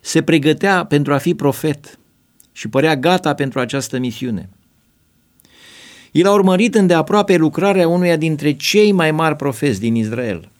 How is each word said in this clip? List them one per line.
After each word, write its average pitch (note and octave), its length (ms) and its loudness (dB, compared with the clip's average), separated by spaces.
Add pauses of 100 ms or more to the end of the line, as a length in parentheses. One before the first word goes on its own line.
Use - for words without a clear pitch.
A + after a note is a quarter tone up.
se - 220 -2
pregătea D#3+ 600 0
pentru D3 300 0
a C#3 40 0
fi E3+ 160 -2
profet - 640 -4 (540)
și - 160 -12
părea D3 280 0
gata D#3+ 380 0
pentru C3+ 260 -4
această C3 380 -6
misiune. A#2 500 -6 (1600)
El E3+ 140 4
a G3+ 60 4
urmărit G3 420 2
îndeaproape F#3 640 2
lucrarea E3+ 520 2
unuia F3 280 2
dintre D3+ 360 -2
cei G#3 400 2
mai E3 200 2
mari D#3 240 -2
profeți C#3 440 -2
din A2+ 140 -2
Israel. A2 540 -4 (120)